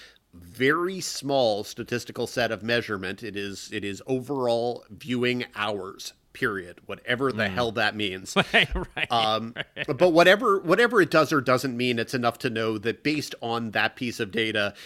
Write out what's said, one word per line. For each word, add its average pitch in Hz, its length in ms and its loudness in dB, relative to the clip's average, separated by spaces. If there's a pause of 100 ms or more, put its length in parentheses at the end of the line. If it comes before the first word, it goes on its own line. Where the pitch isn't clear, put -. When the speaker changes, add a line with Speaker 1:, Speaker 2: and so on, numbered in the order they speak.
(340)
Speaker 1:
very 135 640 0
small 127 640 0
statistical 117 640 -6
set 117 240 0
of 101 100 -6
measurement. 104 640 -2
It 101 120 -10
is, 101 380 -8
it 101 120 -6
is 98 200 -6
overall 123 840 0
viewing 123 560 -2 (100)
hours, 104 580 -6 (200)
period, 95 520 -6
whatever 123 480 -2
the 110 100 0
Speaker 2:
Mm. 98 100 -2
Speaker 1:
hell 117 200 0
that 107 220 0
means. 95 480 -6
Speaker 2:
<laughs> - 100 -6
Right, 175 580 0
Speaker 1:
Um, 113 440 0
Speaker 2:
right. - 320 -10
Speaker 1:
but 151 220 4
whatever, 190 500 6
whatever 190 420 4
it 156 100 4
does 156 220 4
or 151 80 4
doesn't 127 340 2
mean, 123 240 0
it's 113 140 -4
enough 120 260 0
to 139 100 -2
know 110 280 -2
that 107 260 -4
based 147 380 -2
on 117 300 -4
that 107 260 0
piece 120 240 -4
of 104 100 -4
data, 107 420 0 (120)